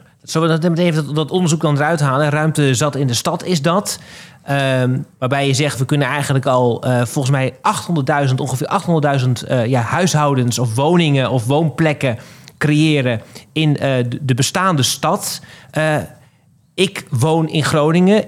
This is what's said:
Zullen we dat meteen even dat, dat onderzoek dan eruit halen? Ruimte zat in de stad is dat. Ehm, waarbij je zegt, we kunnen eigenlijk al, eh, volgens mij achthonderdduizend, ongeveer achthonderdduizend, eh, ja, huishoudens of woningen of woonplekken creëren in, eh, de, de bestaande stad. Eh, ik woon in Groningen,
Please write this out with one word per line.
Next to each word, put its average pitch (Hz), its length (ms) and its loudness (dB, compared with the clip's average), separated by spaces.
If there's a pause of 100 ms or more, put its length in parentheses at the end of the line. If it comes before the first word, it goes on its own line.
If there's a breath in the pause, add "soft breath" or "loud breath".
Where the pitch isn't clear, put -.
(240 soft breath)
Zullen 165 240 -2
we 160 120 2
dat 175 100 0
meteen 170 180 0
even 156 180 0
dat, 139 100 -6
dat 156 160 -2
onderzoek 170 300 0
dan 151 140 2
eruit 151 240 0
halen? 147 300 0
Ruimte 147 460 2
zat 143 200 -2
in 135 120 0
de 120 60 -2
stad - 300 -4
is 175 180 -2
dat. 175 380 -2 (440 loud breath)
Ehm, 131 560 0 (180)
waarbij 127 300 -2
je 135 60 2
zegt, 131 260 -2
we 135 60 -2
kunnen 143 220 0
eigenlijk 135 380 -2
al, 127 380 2
eh, 127 120 0 (100)
volgens 127 300 -2
mij 131 260 0
achthonderdduizend, 147 800 0
ongeveer 135 280 -4
achthonderdduizend, 139 760 0
eh, 123 220 -2
ja, 127 160 0
huishoudens 143 760 0
of 117 160 -2
woningen 143 540 2
of 117 160 0
woonplekken 143 720 0 (400 loud breath)
creëren 147 640 2 (300 loud breath)
in, 151 260 2
eh, 135 180 -2 (140)
de, 135 160 -6
de 127 80 0
bestaande 156 500 0
stad. - 580 -4 (300 loud breath)
Eh, 156 260 0 (760 soft breath)
ik - 360 -2
woon 156 400 0
in 147 140 0
Groningen, 175 640 2